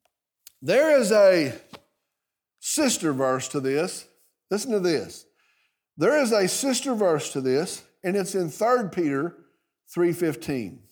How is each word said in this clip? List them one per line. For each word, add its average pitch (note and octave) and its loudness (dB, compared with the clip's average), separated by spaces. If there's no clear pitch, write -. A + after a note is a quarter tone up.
There C#4 4
is G#3+ 2
a F#3 6
sister A#3 -2
verse C3 0
to C#3+ -6
this. C#3 -4
Listen G#3 -4
to G#3 0
this. C#3+ -4
There A3 2
is A#3+ 2
a G3 2
sister C4 -2
verse E3+ 0
to C#3+ -4
this, C3 -2
and F#3 -2
it's F#3+ -4
in F3 -2
Third A3+ 0
Peter D#3 -2
three F3 0
fifteen. C#3+ -6